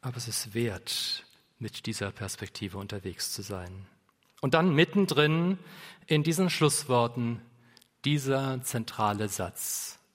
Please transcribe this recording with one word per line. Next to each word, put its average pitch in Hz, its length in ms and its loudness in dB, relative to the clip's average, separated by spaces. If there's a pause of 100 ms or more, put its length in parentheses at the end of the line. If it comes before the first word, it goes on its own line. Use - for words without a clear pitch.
Aber 120 160 -8
es 120 120 -8
ist 107 260 -6
wert, - 680 -4 (340)
mit - 280 -10
dieser 104 240 -4
Perspektive 95 680 -8
unterwegs 98 540 -8
zu 110 100 -8
sein. 95 440 -10 (540)
Und 135 140 2
dann 165 200 6
mittendrin 165 840 4 (480)
in 151 160 4
diesen 170 280 2
Schlussworten 120 920 2 (640)
dieser 135 580 0
zentrale 107 680 0
Satz. - 680 -6 (160)